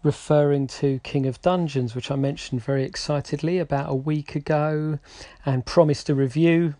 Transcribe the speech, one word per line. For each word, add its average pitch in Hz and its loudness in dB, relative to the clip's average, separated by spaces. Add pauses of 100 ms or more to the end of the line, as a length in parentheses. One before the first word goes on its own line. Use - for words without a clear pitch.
referring 147 2
to 135 -2
King 135 -2
of 131 -4
Dungeons, 139 0
which 127 -8
I 139 -2
mentioned 135 -4
very 135 -2
excitedly 156 -4
about 147 -2
a 143 0
week 147 -2
ago 151 0 (460)
and 131 0
promised 151 4
a 147 4
review. 156 2